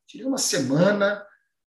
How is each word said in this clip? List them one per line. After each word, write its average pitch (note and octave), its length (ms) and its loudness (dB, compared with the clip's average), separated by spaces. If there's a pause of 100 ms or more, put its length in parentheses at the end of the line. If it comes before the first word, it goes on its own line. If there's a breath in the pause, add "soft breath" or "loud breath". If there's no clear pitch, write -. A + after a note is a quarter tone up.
tirei G3+ 200 -14
uma C4+ 120 0
semana. F#3 840 0 (520 loud breath)